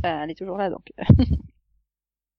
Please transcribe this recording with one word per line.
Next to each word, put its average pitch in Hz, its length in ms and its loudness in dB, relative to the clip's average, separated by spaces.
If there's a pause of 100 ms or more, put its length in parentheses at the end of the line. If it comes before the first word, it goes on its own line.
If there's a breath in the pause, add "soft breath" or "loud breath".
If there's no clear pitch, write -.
enfin, 160 200 -4
elle 156 80 -6
est 156 60 -14
toujours 190 200 -10
là, 196 120 -4
donc. - 280 -12
<laughs> - 560 2 (840)